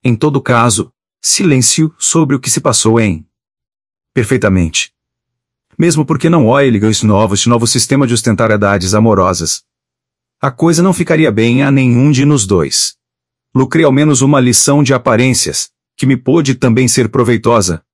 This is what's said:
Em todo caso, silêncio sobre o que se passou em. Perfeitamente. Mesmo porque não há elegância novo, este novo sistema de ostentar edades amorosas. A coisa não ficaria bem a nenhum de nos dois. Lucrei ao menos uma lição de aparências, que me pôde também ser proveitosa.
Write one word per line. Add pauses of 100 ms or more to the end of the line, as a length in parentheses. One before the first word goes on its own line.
Em
todo
caso, (280)
silêncio
sobre
o
que
se
passou
em. (880)
Perfeitamente. (880)
Mesmo
porque
não
há
elegância
novo,
este
novo
sistema
de
ostentar
edades
amorosas. (760)
A
coisa
não
ficaria
bem
a
nenhum
de
nos
dois. (580)
Lucrei
ao
menos
uma
lição
de
aparências, (280)
que
me
pôde
também
ser
proveitosa. (100)